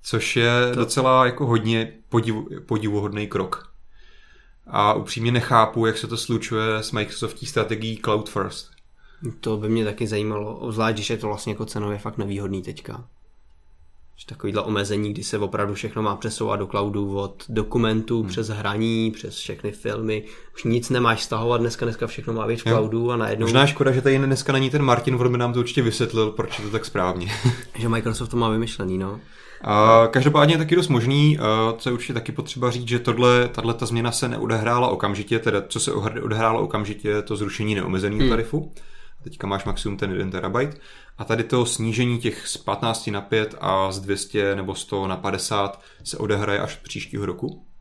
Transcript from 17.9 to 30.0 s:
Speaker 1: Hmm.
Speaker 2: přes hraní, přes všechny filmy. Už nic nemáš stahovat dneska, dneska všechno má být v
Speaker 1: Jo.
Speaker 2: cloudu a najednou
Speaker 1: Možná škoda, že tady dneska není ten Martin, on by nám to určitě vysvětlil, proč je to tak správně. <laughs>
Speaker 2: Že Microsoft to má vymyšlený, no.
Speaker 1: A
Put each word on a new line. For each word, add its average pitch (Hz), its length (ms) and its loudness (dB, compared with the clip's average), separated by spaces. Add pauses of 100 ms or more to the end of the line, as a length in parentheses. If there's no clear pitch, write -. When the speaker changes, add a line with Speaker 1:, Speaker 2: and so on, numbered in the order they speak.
Speaker 1:
Hmm. 107 100 -2
Speaker 2:
přes 104 180 -4
hraní, 110 640 0
přes - 260 -10
všechny - 340 -8
filmy. 107 520 -4 (320)
Už - 80 -14
nic 117 260 0
nemáš 120 340 2
stahovat 117 380 0
dneska, 117 240 -2
dneska 117 220 -4
všechno 113 260 -6
má 110 140 -2
být 117 140 -2
v - 40 -6
Speaker 1:
Jo. 117 120 4
Speaker 2:
cloudu 113 340 0
a 120 60 0
najednou 107 280 0
Speaker 1:
Možná 123 220 6
škoda, 143 240 2
že 127 100 2
tady 135 160 6
dneska 135 360 0
není 131 160 2
ten 147 120 2
Martin, 127 340 4
on 123 160 4
by 123 60 0
nám 120 160 0
to 123 60 2
určitě 120 220 2
vysvětlil, 110 500 2
proč - 280 -4
je 104 60 -8
to 104 60 -6
tak 110 140 -2
správně. 90 460 0 (220)
<laughs> - 220 -10
Speaker 2:
Že 113 140 -2
Microsoft 113 420 -2
to 123 60 0
má 117 120 4
vymyšlený, 110 480 -2
no. 95 220 -4 (420)
Speaker 1:
A 113 500 8